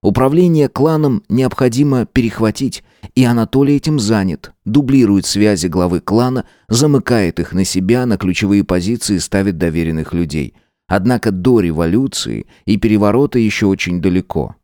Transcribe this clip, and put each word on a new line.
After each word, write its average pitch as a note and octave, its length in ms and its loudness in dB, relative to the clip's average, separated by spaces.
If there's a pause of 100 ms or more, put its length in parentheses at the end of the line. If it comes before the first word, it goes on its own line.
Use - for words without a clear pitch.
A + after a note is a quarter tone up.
Управление C#3+ 640 2
кланом D3 600 0
необходимо B2+ 760 0
перехватить, A#2 800 -2 (300)
и B2+ 100 4
Анатолий B2+ 520 2
этим D3+ 240 -2
занят, G2+ 520 -2 (120)
дублирует A#2+ 640 2
связи G2+ 400 0
главы F2+ 340 0
клана, B2 460 -2 (220)
замыкает C#3 720 2
их E2+ 140 -6
на F#2 120 0
себя, G#2 420 0
на A2 100 0
ключевые G2 480 0
позиции F#2 540 -2
ставит G2 400 -2
доверенных D#2+ 560 -4
людей. D#2 400 -4 (340)
Однако A2+ 420 0
до G2+ 300 2
революции E2+ 840 -2 (180)
и G#2 140 0
переворота G#2 600 2
ещё G#2+ 300 0
очень F2+ 320 -2
далеко. F2+ 640 -2